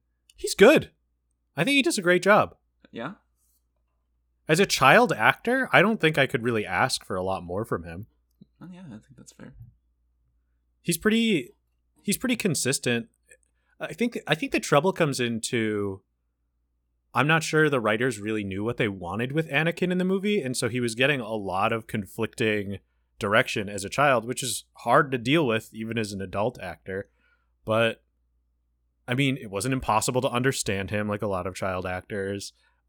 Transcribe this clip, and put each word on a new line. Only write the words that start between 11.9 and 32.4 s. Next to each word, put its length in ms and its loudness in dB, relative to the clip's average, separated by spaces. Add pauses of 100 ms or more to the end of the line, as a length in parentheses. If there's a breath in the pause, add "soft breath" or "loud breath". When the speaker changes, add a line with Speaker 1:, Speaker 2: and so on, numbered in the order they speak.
Speaker 1:
he's 160 -4
pretty 200 -2
consistent. 680 -2 (760)
I 120 -8
think, 320 -4
I 80 0
think 200 -6
the 60 2
trouble 340 2
comes 260 0
into, 840 -2 (1120)
I'm 140 2
not 160 2
sure 260 2
the 120 0
writers 380 0
really 240 -4
knew 200 -6
what 140 -4
they 100 2
wanted 460 -4
with 160 -2
Anakin 420 0
in 60 0
the 80 0
movie, 360 0
and 140 -4
so 140 -2
he 100 -2
was 160 -2
getting 240 2
a 140 -8
lot 400 0
of 140 -6
conflicting 920 -4 (400)
direction 500 0
as 160 -8
a 40 -6
child, 360 2
which 160 -6
is 220 -6 (140)
hard 340 2
to 60 -2
deal 280 2
with 280 -2
even 240 -6
as 140 -2
an 100 -8
adult 400 -4
actor. 460 -10 (580)
But, 360 0 (1080)
I 60 -4
mean, 240 0
it 140 -14
wasn't 220 -2
impossible 480 0
to 80 0
understand 600 -2
him 180 -2
like 140 -4
a 60 -4
lot 200 -4
of 80 -10
child 300 -4
actors. 680 -6 (360)